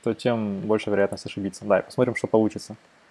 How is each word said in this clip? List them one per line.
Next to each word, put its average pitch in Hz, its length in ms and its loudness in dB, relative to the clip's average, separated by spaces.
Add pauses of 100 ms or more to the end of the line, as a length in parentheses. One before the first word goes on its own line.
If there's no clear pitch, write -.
то 110 100 -2
тем 107 460 -2
больше 107 300 0
вероятность 98 360 0
ошибиться. 98 380 -8
Да, 101 160 4
и - 40 -4
посмотрим, 127 320 0
что - 120 -4
получится. 110 480 0 (360)